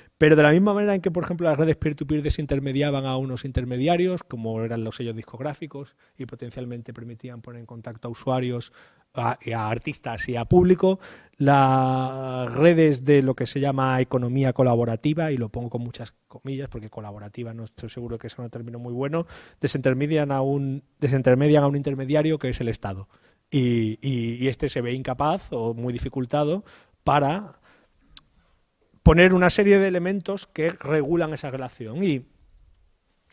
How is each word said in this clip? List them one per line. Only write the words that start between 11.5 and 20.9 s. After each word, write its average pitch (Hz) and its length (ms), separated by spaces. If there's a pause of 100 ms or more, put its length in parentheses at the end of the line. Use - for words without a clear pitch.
redes 156 500
de 139 200
lo 131 100
que 123 140
se - 120
llama 135 400
economía 127 540
colaborativa, 127 800
y 135 60
lo 113 120
pongo 120 220
con 120 100
muchas 120 320 (140)
comillas, 135 420
porque 110 220
colaborativa 104 640
no 117 80
estoy 110 260
seguro 120 300
que 117 100
sea 123 160
un 113 60
término 117 260
muy 120 160
bueno, 143 320 (340)
desintermedian 143 720
a 135 100
un, 139 420 (160)